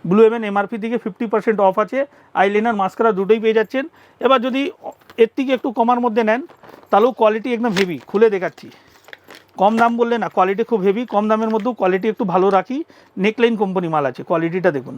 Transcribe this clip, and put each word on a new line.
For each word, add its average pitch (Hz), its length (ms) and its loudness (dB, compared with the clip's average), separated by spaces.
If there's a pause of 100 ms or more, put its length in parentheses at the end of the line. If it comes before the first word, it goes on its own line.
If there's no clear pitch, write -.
ব্লু 202 160 4
হেভেন 226 240 2
এমআরপি 202 340 -4
থেকে 226 200 -4
ফিফটি 226 280 -6
পার্সেন্ট 220 260 0 (100)
অফ 185 160 2
আছে, 254 160 -4 (420)
আইলাইনার 208 400 0
মাস্কারা 226 380 0
দুটোই 208 240 2
পেয়ে 220 160 2
যাচ্ছেন। 262 240 -2 (420)
এবার 262 200 4
যদি 262 160 -2 (640)
এর 226 140 2
থেকে 269 200 -2
একটু 277 120 -6 (100)
কমার 240 260 2
মধ্যে 233 240 0
নেন, 240 120 0 (500)
তাহলেও 226 280 4
কোয়ালিটি 220 360 0
একদম 226 220 -2
হেভি, 180 200 -2 (120)
খুলে 220 260 4
দেখাচ্ছি। 175 320 -8 (960)
কম 208 200 4
দাম 233 180 4
বললে 233 240 0
না, 165 120 -4
কোয়ালিটি 196 360 0
খুব 220 140 0
হেভি, 202 180 0 (100)
কম 208 180 0
দামের 220 220 0
মধ্যেও 220 260 -2
কোয়ালিটি 185 340 0
একটু 247 100 -6 (100)
ভালো 185 140 2 (100)
রাখি। 247 200 -2 (460)
নেকলাইন 226 380 2
কোম্পানি 185 320 -2
মাল 147 180 0
আছে, - 180 -14
কোয়ালিটিটা 170 480 0
দেখুন - 200 -10